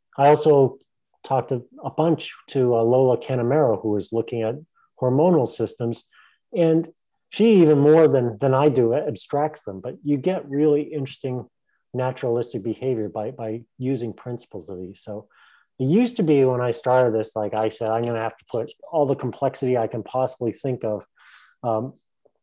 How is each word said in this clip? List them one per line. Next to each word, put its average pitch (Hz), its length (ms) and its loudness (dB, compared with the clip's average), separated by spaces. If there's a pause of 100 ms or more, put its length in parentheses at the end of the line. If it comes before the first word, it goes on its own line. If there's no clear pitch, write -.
(160)
I 139 120 4
also 147 500 4 (440)
talked 135 300 -4
a, 123 100 -4 (220)
a 135 60 -10
bunch - 440 -2 (160)
to, 123 240 2
uh, 113 80 2
Lola 127 360 4
Canamero, 123 600 0
who 110 100 -4
was 101 220 -4
looking 113 300 -4
at 117 140 -4 (440)
hormonal 139 480 2
systems. 117 560 -6 (520)
And 165 320 2 (400)
she, 208 340 4
even 151 160 6
more 156 300 8
than, 120 300 0
than 131 160 2
I 143 140 4
do, 120 260 2
abstracts 151 680 -4
them, 95 160 -12
but 123 220 -12
you 143 140 -2
get 147 320 -4
really 147 340 2
interesting 131 640 -8 (460)
naturalistic 123 720 -4
behavior 113 460 -4
by, 107 220 -8
by 117 320 -10 (160)
using 123 340 -6
principles 110 560 -14
of 90 100 -12
these. 92 240 -16
So 104 260 -14 (500)
it 131 80 -2
used 233 300 2
to 214 60 -2
be 147 220 4
when 127 160 0
I 123 100 -2
started 127 420 2
this, 110 240 -4
like 104 180 -6
I 110 140 -2
said, 110 220 -6
I'm 117 120 -2
gonna 117 180 -4
have 113 160 -8
to - 140 -20
put 117 220 -6 (180)
all 151 160 0
the 135 100 0
complexity 131 600 -4
I 110 120 -2
can 110 140 -8
possibly 127 500 -4
think 127 320 -8
of, 107 200 -6 (580)
um, 117 300 -4 (500)